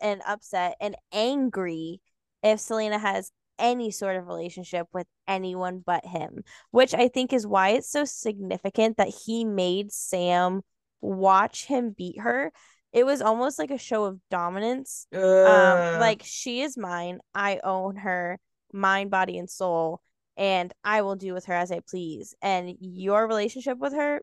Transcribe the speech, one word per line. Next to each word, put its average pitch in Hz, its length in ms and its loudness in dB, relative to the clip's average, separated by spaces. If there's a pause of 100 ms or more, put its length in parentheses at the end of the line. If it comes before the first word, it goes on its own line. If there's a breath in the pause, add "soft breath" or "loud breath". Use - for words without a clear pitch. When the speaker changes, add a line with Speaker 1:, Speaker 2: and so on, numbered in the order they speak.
Speaker 1:
and 202 260 -4
upset 185 540 -4
and 202 160 -6 (160)
angry 190 880 -2 (420)
if 214 180 4
Celaena 214 380 -4
has 196 320 -4 (280)
any 240 320 0
sort 190 260 -4
of 180 100 -8
relationship 175 680 -8
with 180 120 -6 (220)
anyone 185 560 -4
but 175 220 -2
him, 165 360 -8 (280 soft breath)
which 254 240 6
I 247 140 4
think 254 260 -2
is 220 120 0
why 196 240 4
it's 262 200 0
so 294 160 -2
significant 202 880 -2
that 196 120 2
he 226 360 -6
made 196 480 0
Sam 180 680 0 (400)
watch 190 640 2
him 247 240 -2
beat 180 300 -10
her. 247 320 -2 (400 soft breath)
It 240 120 4
was 269 160 0
almost 233 380 0
like 294 120 -4
a 277 80 -4
show 214 260 -2
of 190 140 -6 (120)
dominance. 196 840 -4
Um, 185 80 -4
Speaker 2:
Ugh. 185 800 8
Speaker 1:
like, 214 240 2
"She 247 380 -6
is 285 160 -6
mine. 180 420 -8 (140)
I 202 280 -2
own 190 340 -4
her, 185 420 -4 (340)
mind, 196 380 0
body, 185 280 0
and 175 120 -10
soul, 165 500 -2 (360)
and 185 360 0 (100)
I 214 200 2
will 196 140 -2
do 185 180 -8
with 180 100 -8
her 180 100 -4
as 175 160 -2
I 170 100 -6
please. 170 600 -10
And 180 400 -4
your 190 480 0
relationship 233 500 -2
with 269 140 -4
her 294 300 -2